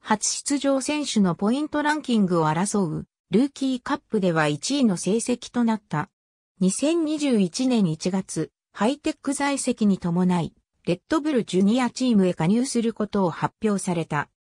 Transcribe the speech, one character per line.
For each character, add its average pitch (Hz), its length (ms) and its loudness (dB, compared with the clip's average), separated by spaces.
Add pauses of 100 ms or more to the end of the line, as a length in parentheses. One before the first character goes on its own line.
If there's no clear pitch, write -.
初 - 240 -2
出 - 320 -4
場 269 240 0
選 294 240 -4
手 220 140 -2
の 185 160 2
ポ 208 160 0
イ 269 100 0
ン 302 80 -6
ト 294 140 -2
ラ 294 100 0
ン 302 80 -4
キ 247 160 0
ン 208 80 4
グ 170 160 2
を 156 60 2
争 175 340 0
う、 156 260 -4 (220)
ル 196 120 4
ー 277 80 2
キ 262 260 -4
ー 247 80 -8
カ 277 120 -4
ッ - 140 -8
プ 220 100 0
で 185 120 2
は 160 160 2
一 147 320 -2
位 262 60 4
の 190 120 2
成 190 200 -2
績 240 340 -4
と 240 120 0
な 226 120 0
っ 214 120 -8
た。 151 220 -4 (500)
二 185 120 2
千 320 340 0
二 302 140 -2
十 269 200 2
一 202 280 0
年 233 180 2
一 156 240 -2
月、 180 400 -4 (240)
ハ 202 140 0
イ 285 100 0
テ 311 140 -4
ッ - 100 -6
ク 277 140 -4
在 285 240 -2
籍 240 260 0
に 196 140 4
伴 180 420 2
い、 - 140 -6 (320)
レ 175 80 2
ッ - 40 -14 (100)
ド 311 120 2
ブ 302 100 -2
ル 233 140 0
ジ 180 140 0
ュ - 20 6
ニ 208 220 4
ア 240 80 -2
チ - 140 -4
ー 233 120 4
ム 190 80 6
へ 180 80 0
加 160 140 -2
入 233 180 2
す 240 160 -2
る 226 120 0
こ 214 120 -4
と 202 200 -2
を 170 40 2
発 - 240 -6 (100)
表 208 140 0
さ 185 160 -2
れ 165 120 -2
た。 143 240 -4 (140)